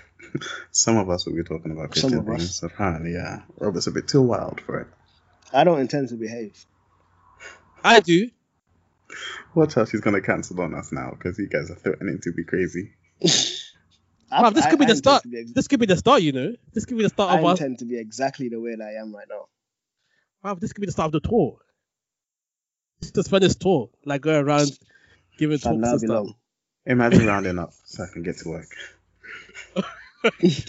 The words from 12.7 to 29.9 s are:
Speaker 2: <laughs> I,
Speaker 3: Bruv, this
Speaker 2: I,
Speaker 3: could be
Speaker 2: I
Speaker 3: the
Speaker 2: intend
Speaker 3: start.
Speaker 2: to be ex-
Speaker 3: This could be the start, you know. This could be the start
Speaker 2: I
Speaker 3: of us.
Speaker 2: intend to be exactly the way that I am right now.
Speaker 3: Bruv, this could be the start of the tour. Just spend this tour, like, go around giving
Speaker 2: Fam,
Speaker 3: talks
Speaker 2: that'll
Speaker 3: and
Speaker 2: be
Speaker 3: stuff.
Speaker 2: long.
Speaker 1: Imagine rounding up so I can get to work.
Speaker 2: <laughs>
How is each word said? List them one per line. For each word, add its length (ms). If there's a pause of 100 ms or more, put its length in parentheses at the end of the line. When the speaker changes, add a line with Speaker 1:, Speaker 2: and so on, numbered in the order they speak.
Speaker 2:
<laughs> 140 (1080)
I, 120
Speaker 3:
Bruv, 100
this 120
Speaker 2:
I, 40
Speaker 3:
could 100
be 60
Speaker 2:
I 20
Speaker 3:
the 60
Speaker 2:
intend 60
Speaker 3:
start. 240
Speaker 2:
to 60
be 120
ex- 120
Speaker 3:
This 140
could 120
be 80
the 100
start, 260
you 80
know. 220 (200)
This 120
could 120
be 60
the 60
start 240
Speaker 2:
I 60
Speaker 3:
of 60
us. 140
Speaker 2:
intend 200
to 60
be 140
exactly 500
the 100
way 160
that 80
I 180
am 120
right 160
now. 180 (960)
Speaker 3:
Bruv, 160
this 140
could 80
be 60
the 60
start 200
of 80
the 60
tour. 300 (1400)
Just 240
spend 180
this 120
tour, 340 (160)
like, 160
go 180
around 380 (640)
giving 180
Speaker 2:
Fam, 240
Speaker 3:
talks 0
Speaker 2:
that'll 120
Speaker 3:
and 80
Speaker 2:
be 60
Speaker 3:
stuff. 160
Speaker 2:
long. 120 (500)
Speaker 1:
Imagine 400
rounding 340
up 140 (120)
so 180
I 100
can 80
get 160
to 120
work. 200 (1040)
Speaker 2:
<laughs> 80 (840)